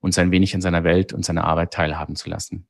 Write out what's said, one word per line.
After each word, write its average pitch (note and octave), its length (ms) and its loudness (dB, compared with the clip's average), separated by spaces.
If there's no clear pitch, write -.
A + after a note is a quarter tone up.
uns F2+ 180 0
ein F2+ 140 4
wenig F#2+ 240 4
an F#2 60 -2
seiner E2+ 200 2
Welt E2+ 300 4
und - 120 -6
seiner E2 200 -2
Arbeit D#2+ 280 0
teilhaben D2+ 440 -4
zu - 120 -12
lassen. F2 420 -10